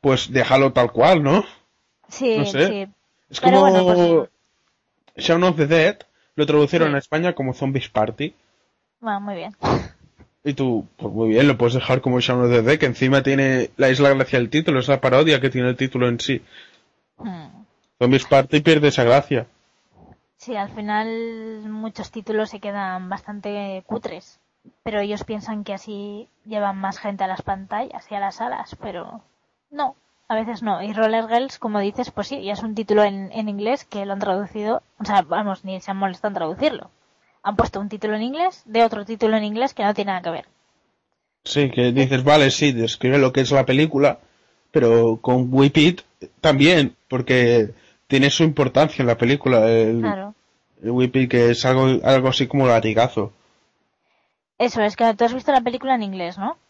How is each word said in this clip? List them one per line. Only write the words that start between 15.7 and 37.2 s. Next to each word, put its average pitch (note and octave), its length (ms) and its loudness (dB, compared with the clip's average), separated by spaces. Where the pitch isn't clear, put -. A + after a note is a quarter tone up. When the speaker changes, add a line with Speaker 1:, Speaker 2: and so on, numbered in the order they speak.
Speaker 1:
título B2+ 320 0
en A#2+ 100 -2
sí. - 220 -4
Speaker 2:
Hmm. E3+ 300 -14
Speaker 1:
Zombies B2+ 260 2
Party C3+ 360 2
pierde D3 280 4
esa C3+ 140 0
gracia. B2 440 2
Speaker 2:
Sí, - 180 -12
al G3+ 140 -8
final A3 1000 -8
muchos G#3+ 420 -12
títulos G#3+ 380 -6
se G3+ 120 -16
quedan F#3+ 480 -8
bastante G3+ 760 -10
cutres, - 540 -12
pero G#3 180 -6
ellos G3+ 240 -6
piensan G#3+ 400 -10
que G#3 80 -10
así G#3 560 -14
llevan G#3 320 -4
más F#3+ 200 -8
gente G3+ 280 -6
a - 20 -8
las F#3 140 -8
pantallas G3 680 -10
y G#3 60 -12
a G3+ 60 -6
las G3 140 -6
salas, - 460 -10
pero F#3+ 400 -14
no, C#4+ 280 -6
a A3+ 60 -2
veces A3 280 -6
no. G3 180 -2
Y G#3 120 -8
Roller A3 340 0
Girls, A#3+ 320 -2
como G#3 220 -4
dices, G#3 300 -6
pues G3+ 160 -8
sí, - 140 -10
ya G3+ 120 -8
es G3 100 -10
un A3 100 -8
título G#3+ 300 2
en, G3 300 -4
en G#3+ 160 -6
inglés G#3 340 -4
que G3+ 220 -10
lo G3 80 -6
han G3 60 -8
traducido, G#3 640 -4
o A3 60 -12
sea, G3+ 200 0
vamos, F#3+ 420 -6
ni F#3+ 160 -10
se - 100 -12
han F#3+ 60 -6
molestado G3 320 -4
en G3 60 -8
traducirlo. F3 540 -4